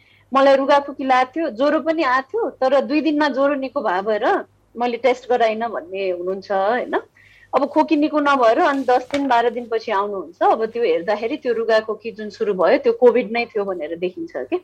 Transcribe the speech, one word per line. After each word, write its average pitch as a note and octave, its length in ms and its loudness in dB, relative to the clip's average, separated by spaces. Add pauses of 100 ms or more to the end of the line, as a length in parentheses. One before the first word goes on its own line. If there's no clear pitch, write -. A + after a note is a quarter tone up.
(340)
मलाई C4+ 220 6
रुगाखोकी C#4+ 480 2
लाग्थ्यो, C4 460 0
ज्वरो C#4+ 300 0
पनि D#4+ 220 -2
आएको C4 300 0
थियो, G4+ 180 -4
तर C4 300 2
दुई B3+ 200 0
दिनमा D4 280 0
ज्वरो C#4 260 0
निको C4+ 260 -6
भए F#3+ 220 -2
भएर A3 420 0 (320)
मैले A#3+ 200 -2
टेस्ट B3 340 0
गराइनँ A#3 380 0
भन्ने F#3+ 420 -6
हुनुहुन्छ, F#3 420 -6
होइन? G#3 480 -2 (540)
अब C4+ 120 2
खोकी D4+ 300 2
निको D4+ 240 0
नभएर C4 380 4
अनि C#4 260 2
दस B3 280 0
दिन, C#4 160 -2
बाह्र A#3+ 220 2
दिनपछि A3+ 420 -6
आउनुहुन्छ। G3 500 -4
अब D#4 220 2
त्यो A3+ 180 -4
हेर्दाखेरि G#3+ 540 -2
त्यो C4 160 -4
रुगाखोकी A3 580 -2
जुन G#3+ 200 -12
सुरु G3+ 240 -2
भयो, F3+ 240 4
त्यो A#3+ 140 2
कोभिड A#3 400 4
नै A#3 120 -2
थियो G#3+ 200 -4
भनेर E3+ 340 -6
देखिन्छ F3 380 -8
के। C#3+ 280 -6